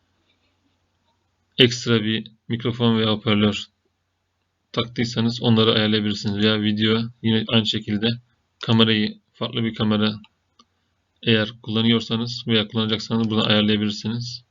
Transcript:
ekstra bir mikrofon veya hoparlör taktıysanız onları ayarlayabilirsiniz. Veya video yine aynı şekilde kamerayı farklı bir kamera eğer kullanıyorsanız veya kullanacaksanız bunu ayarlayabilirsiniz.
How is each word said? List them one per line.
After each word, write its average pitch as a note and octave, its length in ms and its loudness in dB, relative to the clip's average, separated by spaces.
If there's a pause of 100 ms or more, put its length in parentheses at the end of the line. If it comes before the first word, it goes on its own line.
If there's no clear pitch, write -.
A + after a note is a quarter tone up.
(1600)
ekstra A#2+ 440 2
bir A2 280 -4 (180)
mikrofon A#2 500 0
veya A2 140 2
hoparlör G#2 520 0 (1080)
taktıysanız A#2 720 -2
onları A2+ 300 4
ayarlayabilirsiniz. G#2+ 720 0
Veya G#2+ 180 2
video A2 400 0 (200)
yine A2 260 2
aynı A2+ 180 2
şekilde A2 540 -2 (400)
kamerayı A2 580 2 (140)
farklı A#2 320 -6
bir A2+ 100 -4
kamera G#2+ 460 0 (1000)
eğer A2 300 2 (100)
kullanıyorsanız A2+ 840 -2
veya G#2+ 220 0
kullanacaksanız A2 640 -2
bunu G#2+ 160 0
ayarlayabilirsiniz. G#2+ 1040 -2